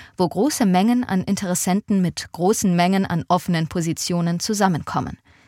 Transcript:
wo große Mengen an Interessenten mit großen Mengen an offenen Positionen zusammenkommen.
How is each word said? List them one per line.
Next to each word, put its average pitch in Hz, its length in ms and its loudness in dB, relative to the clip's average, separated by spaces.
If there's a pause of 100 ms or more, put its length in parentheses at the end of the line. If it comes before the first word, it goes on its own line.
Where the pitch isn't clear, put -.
(160)
wo 180 120 2
große 220 380 0
Mengen 214 380 4
an 185 180 -2
Interessenten 190 800 0
mit - 300 -4
großen 185 420 2
Mengen 185 320 2
an 165 220 -2
offenen 170 400 0
Positionen 170 720 -2
zusammenkommen. 190 800 -2 (300)